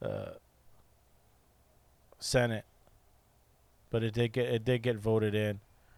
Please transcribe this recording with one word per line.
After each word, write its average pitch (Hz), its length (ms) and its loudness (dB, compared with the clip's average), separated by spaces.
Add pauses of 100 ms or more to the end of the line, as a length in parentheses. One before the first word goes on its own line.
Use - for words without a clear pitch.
uh, 52 240 -6 (1900)
Senate. 117 480 0 (1200)
But 113 160 -2
it 110 80 -2
did 117 200 0
get, 123 180 0
it 113 160 0
did 123 160 2
get 120 160 0
voted 107 360 2
in. 107 260 0 (380)